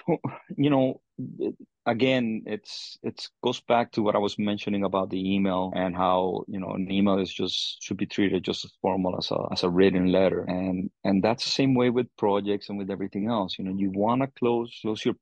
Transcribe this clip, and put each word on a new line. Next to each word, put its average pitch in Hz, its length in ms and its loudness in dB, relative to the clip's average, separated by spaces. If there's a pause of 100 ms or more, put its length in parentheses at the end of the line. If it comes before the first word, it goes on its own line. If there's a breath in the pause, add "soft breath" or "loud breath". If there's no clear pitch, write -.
<laughs> - 500 -4
you 143 140 4
know, 131 300 2 (840)
again, 120 600 2
it's, - 560 -10
it's - 280 -10 (120)
goes - 200 -2
back 117 300 2
to 113 100 0
what 104 120 2
I 104 40 2
was 101 200 0
mentioning 104 460 -2
about 95 260 0
the 95 240 0
email 92 400 0
and 92 220 -2
how, 92 500 0
you 101 140 -8
know, 95 100 -6
an 95 220 -4
email 98 260 4
is 90 140 -2
just, - 500 -6
should 101 140 -6
be 98 100 -2
treated 92 380 0
just - 200 -4
as - 160 -18
formal 95 360 0
as - 160 -6
a, - 60 0 (120)
as - 140 -2
a 90 60 2
written 92 420 6
letter. 92 300 4
And, 92 480 -2 (120)
and 98 220 4
that's 117 200 0
the - 60 -4
same 135 240 2
way 123 160 4
with 120 260 0
projects 101 520 0
and 101 100 -6
with 98 120 -6
everything 98 380 -4
else. 104 300 -2
You 95 60 -8
know, 95 100 -4
you 98 180 -2
wanna 117 360 0 (100)
close, 117 440 -2
close 110 220 -4
your 120 180 0